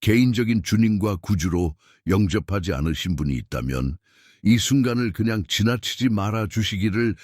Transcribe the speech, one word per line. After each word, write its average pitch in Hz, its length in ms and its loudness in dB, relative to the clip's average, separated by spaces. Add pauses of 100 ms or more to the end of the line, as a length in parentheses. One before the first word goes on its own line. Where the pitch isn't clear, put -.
개인적인 117 640 2
주님과 107 580 2
구주로 85 520 0 (340)
영접하지 95 680 0
않으신 80 420 -2
분이 71 200 -2
있다면 65 600 -4 (460)
이 113 160 6
순간을 120 560 0
그냥 110 340 -2
지나치지 120 600 0
말아 107 360 -2
주시기를 107 760 -2